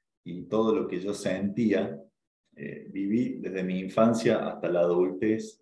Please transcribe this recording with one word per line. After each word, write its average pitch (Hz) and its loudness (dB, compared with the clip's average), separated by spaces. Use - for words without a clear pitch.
y 87 -10
todo 110 2
lo 95 -2
que 90 -4
yo 101 -6
sentía, 98 0
eh, - -14
viví 104 0
desde 95 -4
mi 92 -2
infancia 110 2
hasta - -4
la 87 2
adultez 92 2